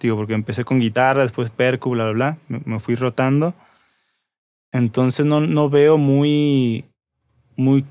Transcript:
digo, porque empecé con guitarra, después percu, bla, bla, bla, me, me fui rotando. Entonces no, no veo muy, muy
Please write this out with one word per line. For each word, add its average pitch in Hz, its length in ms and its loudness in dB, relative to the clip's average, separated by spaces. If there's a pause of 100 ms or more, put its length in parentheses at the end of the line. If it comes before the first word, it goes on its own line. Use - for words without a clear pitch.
digo, 113 160 -2
porque 107 180 -4
empecé 110 300 -4
con 131 160 0
guitarra, 131 420 0
después 120 280 -4
percu, 127 400 -2
bla, 117 140 -2
bla, 110 80 -2
bla, 139 260 -2 (100)
me, 127 180 -8
me 110 140 -6
fui 120 160 -4
rotando. 131 580 0 (1200)
Entonces 127 520 0
no, 151 160 2
no 151 300 0
veo 147 260 4
muy, 143 880 2 (720)
muy 135 340 2